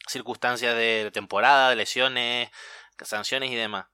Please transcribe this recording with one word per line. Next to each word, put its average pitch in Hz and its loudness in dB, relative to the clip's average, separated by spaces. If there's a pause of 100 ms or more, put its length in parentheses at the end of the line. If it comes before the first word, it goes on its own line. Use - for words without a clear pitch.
circunstancias 123 -2
de 113 0
temporada, 127 4
de 120 2
lesiones, 123 -2 (520)
sanciones 131 -4
y 123 -6
demás. 107 -6